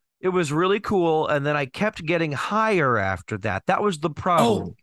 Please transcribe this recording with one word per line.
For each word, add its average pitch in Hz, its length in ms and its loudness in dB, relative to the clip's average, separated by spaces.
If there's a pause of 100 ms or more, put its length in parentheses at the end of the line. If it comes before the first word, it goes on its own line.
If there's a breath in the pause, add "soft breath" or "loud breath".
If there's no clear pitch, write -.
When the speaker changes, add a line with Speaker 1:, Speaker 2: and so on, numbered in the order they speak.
(200)
Speaker 1:
it 185 100 -2
was 175 220 0
really 185 280 2
cool, 165 480 2
and 143 180 0
then 147 100 0
I 143 100 -2
kept 196 400 -4
getting 165 260 0
higher 175 680 0
after 95 420 -4
that. 98 280 -4
That 185 160 0
was 185 160 0
the 165 100 -2
problem. 180 600 0
Speaker 2:
Oh, - 140 -16